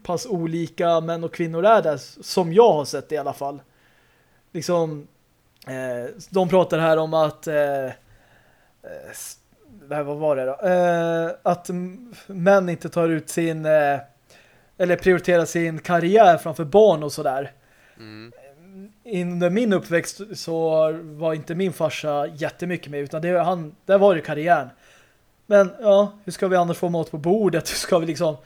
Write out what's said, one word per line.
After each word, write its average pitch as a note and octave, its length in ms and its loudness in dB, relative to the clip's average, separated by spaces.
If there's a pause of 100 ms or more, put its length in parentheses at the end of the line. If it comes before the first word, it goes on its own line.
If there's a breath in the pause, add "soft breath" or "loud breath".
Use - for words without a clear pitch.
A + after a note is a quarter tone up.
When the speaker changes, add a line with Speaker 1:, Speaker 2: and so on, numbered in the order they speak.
Speaker 1:
pass E3+ 220 -6
olika E3 760 -2
män E3 220 -6
och D#3+ 100 -8
kvinnor E3+ 320 -4
är G#3+ 160 6
där, D3+ 160 -2 (260)
som E3+ 300 -2
jag G#3+ 200 8
har D3 120 -2
sett - 260 -8
i D3+ 60 -2
alla C#3 160 -6
fall. C#3 280 -10 (880 soft breath)
Liksom, D#3+ 560 -4 (600)
eh, C3 480 -8 (140)
de F#3 200 0
pratar F3 300 2
här D#3+ 180 4
om D#3+ 160 -2
att, D#3 340 -2
eh, C#3+ 380 0
eh, B2+ 60 -8 (1200 soft breath)
s-, - 260 -18 (500)
nej, D3 160 -6
vad D3 140 -8
var D3+ 180 0
det C3 100 -2
då? C#3 220 -4
Eh, E3+ 640 0 (120)
att F3 260 -2
m-, F#3 440 -10 (140)
män F#3+ 420 2
inte E3 200 -8
tar E3 200 0
ut D#3 200 -4
sin, D#3+ 360 -4
eh, D3 340 2 (800 soft breath)
eller F3+ 180 0
prioriterar F3 500 2
sin E3 340 -4
karriär F3 580 6
framför E3 280 -8
barn F3 380 6
och D3 80 -6
sådär. C#3 400 -4 (460 soft breath)
Speaker 2:
Mm. A2 340 -20 (760)
Speaker 1:
Under F3 440 -2
min G#3+ 240 0
uppväxt E3+ 480 -2 (120)
så D#3+ 580 0 (100)
var D#3+ 320 -6
inte D#3+ 220 -8
min F#3 180 -2
farsa D3 540 -4
jättemycket D#3+ 640 -8
med, C#3+ 80 -8
utan C#3+ 220 -8
det, F3 220 0
han, E3 320 -4 (100)
där G3 120 4
var G3 180 8
det D3+ 60 -2
karriären. D3+ 480 0 (800 soft breath)
Men G3 220 6 (100)
ja, G3+ 300 4 (140)
hur F3+ 60 -8
ska G3 160 -2
vi F#3 80 2
annars E3+ 220 0
få F3+ 120 -4
mat E3 220 -4
på D#3+ 60 -8
bordet? E3+ 520 0
<laughs> - 20 -6
Hur - 40 -6
ska - 240 0
vi E3 60 -2
liksom... D#3 400 -4